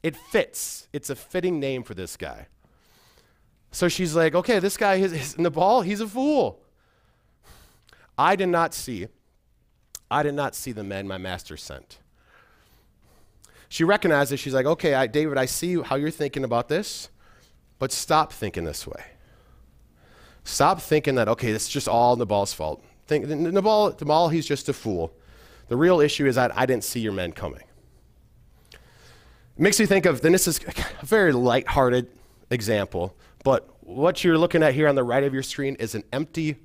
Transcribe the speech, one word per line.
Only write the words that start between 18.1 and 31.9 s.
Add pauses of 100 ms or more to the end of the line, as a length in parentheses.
thinking
this
way. (1400)
Stop
thinking
that,
okay,
it's
just
all
Nabal's
fault. (240)
Think,
N-,
N-,
Nabal,
Nabal,
he's
just
a
fool. (560)
The
real
issue
is
that
I
didn't
see
your
men
coming." (1080)
It
makes
me
think
of,
then
this
is (420)
a
very
lighthearted (420)